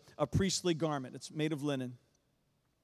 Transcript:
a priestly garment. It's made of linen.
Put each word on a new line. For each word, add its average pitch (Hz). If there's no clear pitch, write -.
a 147
priestly 180
garment. 139
It's -
made 156
of 143
linen. 131